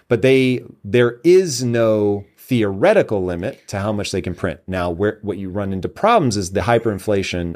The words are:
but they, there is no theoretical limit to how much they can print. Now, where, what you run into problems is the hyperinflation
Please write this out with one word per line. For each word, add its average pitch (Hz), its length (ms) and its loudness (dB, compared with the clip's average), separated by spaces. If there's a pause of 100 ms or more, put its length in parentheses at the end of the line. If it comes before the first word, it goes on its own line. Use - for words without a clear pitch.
but 117 140 0
they, 131 400 4 (200)
there 120 420 0
is 170 380 4
no 110 600 2 (140)
theoretical 113 840 2
limit 90 460 -6
to 101 120 -6
how 107 120 -2
much 101 200 -6
they 95 100 -2
can 90 120 -6
print. 85 320 -6
Now, 90 220 -4
where, 95 320 -2
what 101 160 -6
you 95 140 -10
run 98 240 -4
into 92 140 -4
problems 170 500 0
is 90 140 -4
the 95 80 -2
hyperinflation 98 960 -2